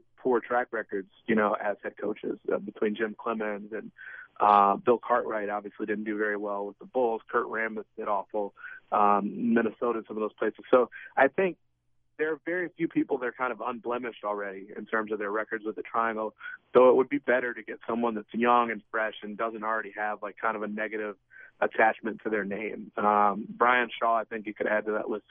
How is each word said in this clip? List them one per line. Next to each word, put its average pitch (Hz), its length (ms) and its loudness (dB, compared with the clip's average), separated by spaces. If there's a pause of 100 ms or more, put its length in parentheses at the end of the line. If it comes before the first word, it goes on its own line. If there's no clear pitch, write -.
(180)
poor 127 220 2
track 123 320 -2
records, 101 380 -6 (180)
you 113 80 2
know, 147 260 2
as 202 220 -4
head - 180 -6
coaches, - 380 -6 (140)
uh, - 40 0
between 104 380 -4
Jim 107 220 -4
Clemens 107 560 -6
and, - 180 -10 (480)
uh, 101 380 8
Bill 120 200 4
Cartwright 120 520 0
obviously 104 360 -6
didn't 107 200 -4
do 107 120 -4
very 104 200 0
well 101 300 -6
with 101 120 -14
the - 60 -20
Bulls. 113 440 0
Kurt 120 180 0
Rambis 110 360 -4 (140)
did 107 100 -8
awful, 101 460 -4 (400)
um, 104 600 4
Minnesota 117 460 0
and 107 80 -14
some 107 80 -10
of 107 60 -4
those 107 180 -4
places. - 320 -4
So 123 180 6 (280)
I 135 100 6
think 185 300 -2 (600)
there 156 140 -2
are 156 140 -6
very 175 320 -4
few 165 100 -2
people 156 300 0
that 123 80 -4
are 117 80 -4
kind 127 180 -2
of 104 140 -8
unblemished 120 580 -6
already 101 440 -6 (100)
in 107 80 -12
terms 110 260 -2
of 107 80 -4
their 101 120 -4
records 107 340 -6
with 107 100 -6
the - 60 -10
triangle. 110 520 -4 (400)
So 127 160 10
it 123 60 8
would 127 140 2
be 143 80 -2
better 123 360 0
to 110 80 -12
get 120 240 -12
someone 117 300 -2
that's 107 180 -10
young 120 380 4
and 107 180 -10
fresh 110 320 -4
and 107 160 -12
doesn't 113 260 -6
already 107 340 -4
have, 104 240 -6
like, 104 200 -10
kind 110 140 0
of 104 80 -6
a 104 40 -6
negative 107 480 -6 (460)
attachment 110 640 2
to 113 60 -2
their 104 160 0
name. 104 500 -8
Um, 104 540 2
Brian 120 400 2 (100)
Shaw, 117 180 2
I 110 60 0
think 107 220 -8
you 104 80 -8
could 107 140 -2
add 107 180 0
to 107 80 -2
that 107 160 -2
list 107 220 -4